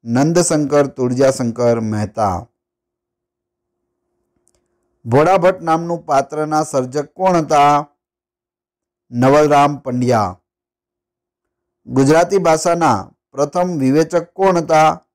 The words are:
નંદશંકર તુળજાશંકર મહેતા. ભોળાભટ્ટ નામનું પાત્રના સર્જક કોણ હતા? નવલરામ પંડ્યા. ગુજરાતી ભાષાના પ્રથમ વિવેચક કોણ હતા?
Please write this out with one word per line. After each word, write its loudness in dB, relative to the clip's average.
નંદશંકર 0
તુળજાશંકર -2
મહેતા. -4
ભોળાભટ્ટ 2
નામનું -4
પાત્રના -2
સર્જક -4
કોણ -2
હતા? 2
નવલરામ 2
પંડ્યા. -4
ગુજરાતી 2
ભાષાના 0
પ્રથમ -4
વિવેચક -2
કોણ 0
હતા? 2